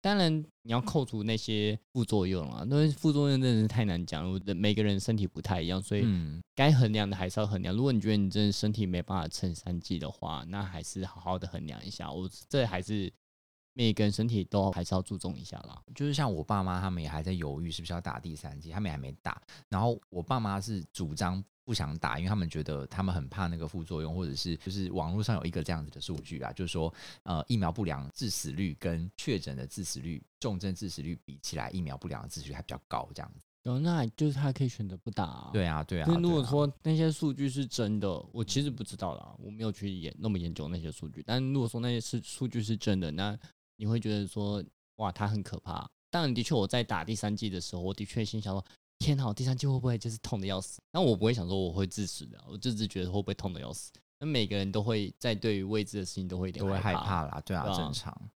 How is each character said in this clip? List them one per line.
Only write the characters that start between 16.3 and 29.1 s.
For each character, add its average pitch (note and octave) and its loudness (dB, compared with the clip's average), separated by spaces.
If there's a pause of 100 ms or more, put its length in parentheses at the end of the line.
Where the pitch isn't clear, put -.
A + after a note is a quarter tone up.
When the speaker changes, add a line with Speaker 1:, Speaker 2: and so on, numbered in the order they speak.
Speaker 2:
我 D#2 -2
爸 G2+ 2
妈 F2+ 0
他 F#2+ 0
们 F2 -2
也 D2 -4
还 D#2 -4
在 F#2 -2
犹 D#2 -2
豫 E2+ -4
是 D#2 -6
不 E2 -10
是 E2 -6
要 F2 -2
打 C2+ -6
第 E2 -8
三 D2 -10
剂， D#2+ -12
他 F2 -6
们 G#2 -2
也 D#2+ -2
还 D2 -4
没 C2+ -8 (100)
打。 - -6 (260)
然 G2 0
后 A#2 2 (100)
我 F2 -4
爸 C3 0
妈 G2 0
是 G#2 -4 (120)
主 D#2 -4
张 F#2 0 (220)
不 A#2+ -2
想 D2+ -2
打， C2+ 0
因 E2 -2
为 F#2 0
他 G#2+ 2
们 E2+ 2
觉 D#2 -2
得 C#2+ -4
他 - -2
们 F#2 2
很 C#2+ -2
怕 F2+ -2
那 E2+ -2
个 E2 -4
副 E2 -6
作 D#2+ -4
用， D#2+ -2
或 F2+ -2
者 C#2 -4
是， E2 -2
就 F#2 -6
是 F#2+ -2
网 E2 0
络 G#2+ 0
上 G#2 2
有 - -2
一 F2 0
个 E2+ -2
这 E2 -2
样 D#2 -2
子 C#2+ -8
的 D2 -16
数 E2+ -6
据 D2+ -8
啊， A#1+ -6
就 F#2 -4
是 E2 -4
说， D#2+ 0 (300)
呃， E2 0
疫 A#2+ 2
苗 F2+ 2
不 G2+ -2
良 C#2 -4
致 A#2+ -4
死 - -4
率 E2 0
跟 E2+ -2